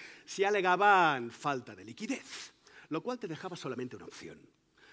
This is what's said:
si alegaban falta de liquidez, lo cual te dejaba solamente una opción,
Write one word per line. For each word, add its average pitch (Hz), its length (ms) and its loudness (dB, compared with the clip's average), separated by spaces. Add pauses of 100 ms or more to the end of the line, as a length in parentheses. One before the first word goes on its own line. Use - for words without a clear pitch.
(240)
si - 200 -2
alegaban 180 880 6
falta 127 440 -4
de 95 80 -18
liquidez, - 720 -10 (360)
lo 156 120 -2
cual 247 160 -4
te 214 100 -10
dejaba 175 280 -8
solamente 123 400 -8
una 98 100 -14
opción, - 340 -14 (540)